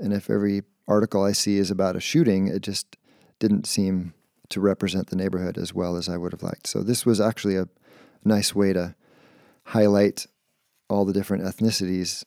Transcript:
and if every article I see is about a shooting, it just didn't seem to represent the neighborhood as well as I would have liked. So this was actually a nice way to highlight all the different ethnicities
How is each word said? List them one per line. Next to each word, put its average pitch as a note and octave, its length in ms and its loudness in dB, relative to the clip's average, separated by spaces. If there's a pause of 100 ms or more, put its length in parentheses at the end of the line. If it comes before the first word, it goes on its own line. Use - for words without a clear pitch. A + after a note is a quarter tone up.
and G2+ 120 -2
if G2+ 160 -4
every G2+ 320 0 (260)
article G#2 360 2
I G2+ 100 2
see G2+ 240 0
is F#2+ 140 2
about F#2 240 0
a F#2 40 -6
shooting, G2 480 2
it F#2+ 140 -4
just - 340 -8 (440)
didn't G#2 280 2
seem F#2 460 -2 (360)
to G2 120 -6
represent F#2+ 460 0
the - 80 -6
neighborhood F2+ 420 -4
as F2+ 160 -6
well F2+ 240 -4
as F2 100 -6
I F2+ 100 -6
would F2 140 -6
have D#2 120 -10
liked. - 240 -10
So - 140 -4
this A2+ 240 -2
was A2+ 140 4
actually G#2 380 0
a F#2 100 -2 (560)
nice G#2 320 2
way G2 180 4
to F2+ 220 -4 (720)
highlight G2+ 600 2 (640)
all G2+ 140 0
the G2 100 0
different G2 300 -2
ethnicities F#2 840 -2